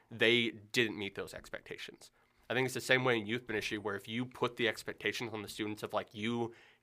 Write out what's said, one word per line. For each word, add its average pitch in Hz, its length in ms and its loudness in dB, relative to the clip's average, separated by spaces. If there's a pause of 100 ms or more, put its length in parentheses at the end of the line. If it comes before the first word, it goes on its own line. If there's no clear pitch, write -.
(120)
they 117 400 6 (200)
didn't 110 260 2
meet 98 180 -6
those 92 180 -8
expectations. - 800 -14 (380)
I 113 40 -2
think 127 120 4
it's 131 80 -2
the 120 80 -4
same 127 220 6
way 123 140 4
in 104 80 -4
youth 117 220 -4
ministry, 107 300 -2
where 101 180 -2
if 98 120 -8
you 117 180 -2
put 123 320 -2
the 120 100 4
expectations 110 680 -2
on 107 80 -6
the 101 80 -8
students 107 340 -4
of, 107 100 -4
like, 101 180 0
you 113 420 -2 (300)